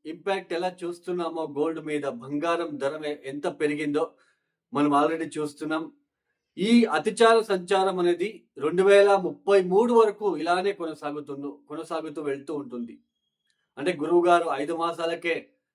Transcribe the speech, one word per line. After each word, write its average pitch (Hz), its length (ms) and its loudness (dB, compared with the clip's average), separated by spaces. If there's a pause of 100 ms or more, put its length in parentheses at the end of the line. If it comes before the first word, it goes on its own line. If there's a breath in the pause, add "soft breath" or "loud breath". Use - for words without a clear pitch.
ఇంపాక్ట్ 180 480 -6
ఎలా 180 300 -4
చూస్తున్నామో, 170 600 -6
గోల్డ్ 151 400 -4
మీద 147 160 -4
బంగారం 147 760 -4
ధర 147 280 -4
ఎ-, 147 240 -8
ఎంత 147 180 -8
పెరిగిందో 151 640 -2 (640)
మనం 147 180 2
already 156 380 0 (100)
చూస్తున్నాం. 156 520 -6 (680)
ఈ 226 280 6
అతిచార 214 560 4
సంచారం 190 580 0
అనేది 175 440 -2 (140)
రెండు 170 260 0
వేల 202 320 8
ముప్పై 190 460 2
మూడు 202 320 2
వరకు 214 440 2
ఇలానే 180 340 0
కొనసాగుతుందో, 147 960 -8
కొనసాగుతూ 156 540 -8
వెళ్తూ 143 340 -6
ఉంటుంది. 120 440 -10 (760)
అంటే, 160 160 -2
గురువు 170 320 2
గారు 170 240 4
ఐదు 147 280 -4
మాసాలకే 165 720 -4 (260)